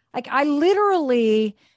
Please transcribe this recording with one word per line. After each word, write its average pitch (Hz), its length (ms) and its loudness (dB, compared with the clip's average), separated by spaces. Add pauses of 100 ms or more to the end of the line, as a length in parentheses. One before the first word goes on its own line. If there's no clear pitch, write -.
(140)
Like, 240 160 -10
I 269 140 0
literally 285 1120 0 (220)